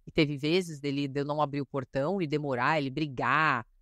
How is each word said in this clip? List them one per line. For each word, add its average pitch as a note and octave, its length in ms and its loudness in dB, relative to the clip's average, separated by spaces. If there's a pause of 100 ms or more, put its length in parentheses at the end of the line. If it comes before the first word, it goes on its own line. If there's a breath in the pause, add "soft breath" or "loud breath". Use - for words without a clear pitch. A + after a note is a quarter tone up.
E - 60 -18
teve D3 260 2
vezes D#3+ 420 0
dele, C#3+ 280 -2
de C3+ 140 -2
eu C#3 40 0
não D3 160 0
abrir C#3+ 200 0
o C3+ 40 -4
portão C#3+ 560 -2
e D#3+ 60 -2
demorar, D3 520 0
ele C#3 100 -2
brigar, C3+ 760 0 (160)